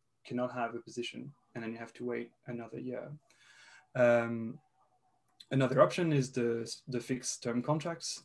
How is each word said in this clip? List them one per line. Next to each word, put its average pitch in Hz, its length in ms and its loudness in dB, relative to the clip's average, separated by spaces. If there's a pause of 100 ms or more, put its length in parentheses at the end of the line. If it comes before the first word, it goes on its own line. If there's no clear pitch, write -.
(240)
cannot 123 280 -2
have 120 220 -4
a 117 60 -6
position 120 520 -10 (220)
and 113 100 -8
then 113 80 -4
you 117 60 -10
have 117 160 -12
to 123 100 -10
wait 120 260 -4 (160)
another 117 320 -8
year? 127 320 -8 (840)
Um, 117 640 4 (920)
another 131 300 4
option 165 320 6
is 131 180 2
the, 117 420 0 (140)
the 123 140 -2
fixed - 420 -4
term 120 200 0
contracts, 160 640 -2